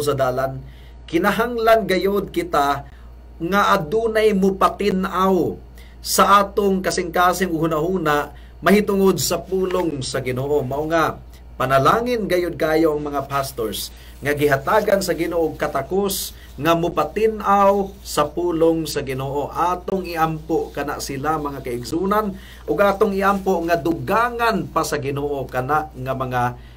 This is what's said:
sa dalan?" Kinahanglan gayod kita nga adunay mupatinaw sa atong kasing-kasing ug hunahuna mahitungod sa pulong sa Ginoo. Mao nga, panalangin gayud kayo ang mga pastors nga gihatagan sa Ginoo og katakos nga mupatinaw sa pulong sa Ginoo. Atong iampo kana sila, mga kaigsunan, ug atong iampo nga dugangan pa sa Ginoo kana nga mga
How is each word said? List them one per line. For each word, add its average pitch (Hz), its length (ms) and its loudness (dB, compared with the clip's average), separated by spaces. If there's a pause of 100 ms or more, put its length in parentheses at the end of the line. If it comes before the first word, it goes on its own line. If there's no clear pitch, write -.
sa 143 80 2
dalan?" 131 480 -2 (440)
Kinahanglan 220 800 2
gayod 185 480 0
kita 143 560 -2 (480)
nga 185 240 0 (160)
adunay 220 560 0
mupatinaw 190 1200 2 (480)
sa 196 400 4
atong 196 400 0
kasing-kasing 180 720 0
ug 160 160 0
hunahuna 156 640 0 (320)
mahitungod 190 560 4
sa 175 160 -2
pulong 185 640 -2
sa 123 240 -4
Ginoo. 131 400 0
Mao 135 240 -4
nga, 156 320 0 (400)
panalangin 190 640 2
gayud 175 320 0
kayo 160 400 2
ang 147 80 -6
mga 143 240 -4
pastors 131 640 -4 (240)
nga 143 160 -2
gihatagan 180 720 2
sa 170 80 2
Ginoo 165 400 0
og - 80 -8
katakos 180 720 -2 (240)
nga 160 160 2
mupatinaw 196 1300 2
sa - 240 0
pulong 165 640 0
sa 131 160 -4
Ginoo. 135 480 -6
Atong 175 560 -2
iampo 160 640 -2
kana 143 240 -6
sila, 139 400 -4
mga 139 240 -6
kaigsunan, 175 720 -2 (320)
ug 151 160 -2
atong 196 320 2
iampo 190 560 0
nga 175 80 2
dugangan 202 960 0
pa 160 80 0
sa 151 160 -2
Ginoo 139 480 -4
kana 131 480 -2
nga 131 240 -6
mga 123 400 -2 (200)